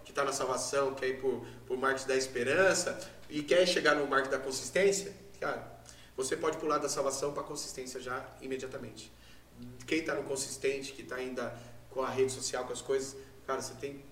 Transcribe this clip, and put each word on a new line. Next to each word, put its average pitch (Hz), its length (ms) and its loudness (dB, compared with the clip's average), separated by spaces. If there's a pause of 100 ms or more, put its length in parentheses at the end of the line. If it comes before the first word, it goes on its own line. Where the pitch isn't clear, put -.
que - 80 -18
tá 143 120 0
na 139 100 0
salvação, 135 600 2
quer 131 140 0
ir 131 100 -2
pro, 120 260 0 (220)
pro 127 100 0
marketing 131 300 2
da 135 80 4
esperança 131 840 4 (300)
e 147 140 -2
quer 175 240 8
chegar 156 260 6
no 143 140 2
marketing 135 240 4
da 135 80 2
consistência, 185 760 2 (240)
cara, - 320 -4 (440)
você 135 220 0
pode 160 200 2
pular 151 200 2
da 147 100 0
salvação 139 460 0
pra 143 80 -4
consistência 135 580 -8
já 127 240 -6 (160)
imediatamente. 131 720 -8 (760)
Quem 160 160 2
tá 160 100 -2
no 139 100 -2
consistente, 135 680 -2
que - 100 -14
tá 120 140 -10
ainda 127 420 -4 (320)
com 131 140 -2
a 127 60 0
rede 131 220 4
social, 135 340 -2
com - 80 -4
as - 100 -8
coisas, 135 320 0 (320)
cara, 120 160 0
você 117 100 -8
tem 139 380 -8